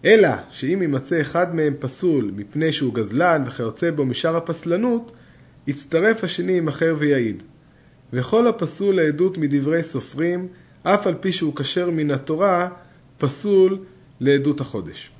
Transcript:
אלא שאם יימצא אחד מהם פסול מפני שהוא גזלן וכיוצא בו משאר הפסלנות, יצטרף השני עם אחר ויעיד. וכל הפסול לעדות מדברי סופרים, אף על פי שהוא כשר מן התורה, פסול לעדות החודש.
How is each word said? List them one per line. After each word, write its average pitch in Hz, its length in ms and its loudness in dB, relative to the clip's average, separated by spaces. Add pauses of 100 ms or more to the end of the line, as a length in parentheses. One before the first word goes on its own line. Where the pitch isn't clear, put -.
אלא 196 240 8 (220)
שאם 160 320 -2
יימצא 156 380 0
אחד 165 340 0
מהם 151 240 0
פסול 131 580 0
מפני 147 360 -2
שהוא 123 220 -2
גזלן 135 520 2
וכיוצא 120 440 -4
בו 151 140 -2
משאר 160 320 -2
הפסלנות, 180 760 -2 (540)
יצטרף 180 580 0
השני 180 340 -2
עם 160 100 0
אחר 165 300 0
ויעיד. 131 440 0 (720)
וכל 214 340 2
הפסול 196 500 0
לעדות 170 420 2
מדברי 147 440 0
סופרים, 170 680 -4 (340)
אף 202 240 2
על 175 140 0
פי 190 120 -2
שהוא 147 240 -2
כשר 175 340 -2
מן 156 200 0
התורה, 175 580 0 (500)
פסול 190 600 2 (420)
לעדות 139 400 2
החודש. 90 600 -10